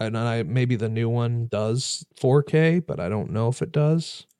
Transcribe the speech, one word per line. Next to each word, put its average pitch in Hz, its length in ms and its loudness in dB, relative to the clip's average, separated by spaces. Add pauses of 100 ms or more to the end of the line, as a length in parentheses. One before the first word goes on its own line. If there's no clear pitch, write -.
and 113 160 -4
I, 113 280 -2
maybe 123 320 0
the 110 120 -2
new 113 200 -2
one 117 400 -2
does 110 580 -4 (100)
four 139 280 4
K, 160 340 4
but - 220 -4
I 87 80 -4
don't 104 240 -4
know 110 160 0
if - 140 -2
it 165 100 -4
does. 156 560 0 (120)